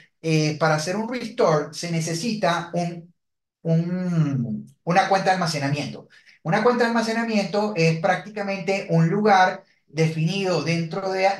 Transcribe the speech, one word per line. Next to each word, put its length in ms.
eh, 360
para 180
hacer 200
un 160
restore 600
se 180
necesita 840
un, 400
un, 1120
una 220
cuenta 200
de 60
almacenamiento. 760
Una 200
cuenta 220
de 40
almacenamiento 880
es 240
prácticamente 880
un 200
lugar 560
definido 760
dentro 500
de, 160